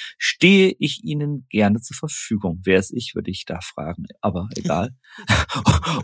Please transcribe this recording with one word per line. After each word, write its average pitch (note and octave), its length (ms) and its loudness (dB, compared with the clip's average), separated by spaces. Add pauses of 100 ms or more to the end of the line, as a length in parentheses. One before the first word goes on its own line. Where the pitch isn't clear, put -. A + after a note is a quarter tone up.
(180)
stehe F#3+ 600 4
ich - 260 -4
Ihnen D3 440 -4
gerne G#2 300 4
zur - 160 -8
Verfügung. G2+ 680 -4
Wer F#2+ 160 4
ist G2 120 -2
ich, - 240 -6
würde - 160 -6
ich - 140 -10
da - 160 -8
fragen, - 440 -10 (140)
aber G2 360 -2
egal. E2+ 340 -2 (380)
<laughs> - 340 0 (420)